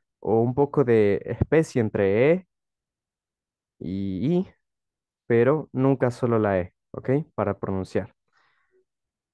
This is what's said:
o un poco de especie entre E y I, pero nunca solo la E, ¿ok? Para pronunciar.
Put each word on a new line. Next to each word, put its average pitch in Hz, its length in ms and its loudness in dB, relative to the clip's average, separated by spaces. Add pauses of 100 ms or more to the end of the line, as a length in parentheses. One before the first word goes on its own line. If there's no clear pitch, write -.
(200)
o 113 220 0
un 120 120 0
poco 143 300 0
de 110 420 2
especie 143 560 0
entre 104 500 2
E 185 160 -2 (1300)
y 98 580 -4
I, - 160 -6 (720)
pero 127 480 2
nunca 131 380 2
solo 117 260 -2
la 101 220 2
E, 90 140 -6 (180)
¿ok? - 180 -10 (240)
Para 101 240 -4
pronunciar. 95 580 -6 (1200)